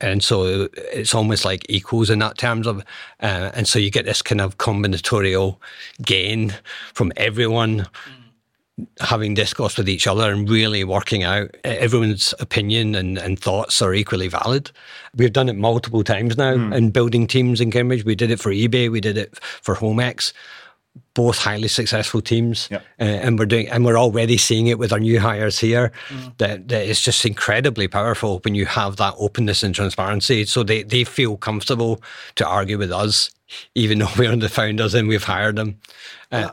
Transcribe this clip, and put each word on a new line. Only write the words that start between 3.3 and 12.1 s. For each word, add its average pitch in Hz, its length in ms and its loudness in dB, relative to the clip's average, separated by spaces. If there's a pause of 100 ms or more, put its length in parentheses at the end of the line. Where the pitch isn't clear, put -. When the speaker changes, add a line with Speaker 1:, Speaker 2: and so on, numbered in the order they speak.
Speaker 1:
and 110 140 -2
so - 100 2
you 101 120 2
get - 160 0
this 107 160 -2
kind 104 180 0
of 95 160 -2
combinatorial 95 1000 0 (420)
gain 104 540 0 (400)
from 101 240 0
everyone 110 680 0 (1120)
having 107 340 -2
discourse 104 420 -2
with 101 120 0
each 95 180 0
other 104 260 2
and 104 160 0
really 110 360 2
working 95 400 -2
out, 98 320 0
e-, - 120 -8
everyone's 113 720 2